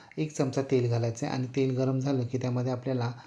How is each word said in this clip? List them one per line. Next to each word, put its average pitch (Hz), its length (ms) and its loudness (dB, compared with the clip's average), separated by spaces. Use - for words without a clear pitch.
एक 156 160 -2
चमचा 135 380 0
तेल 120 200 4
घालायचं 117 360 0
आहे - 100 -2
आणि 127 100 -2
तेल 131 220 2
गरम 131 200 2
झालं 131 280 0
की 127 120 -2
त्यामध्ये 123 340 0
आपल्याला 123 400 -2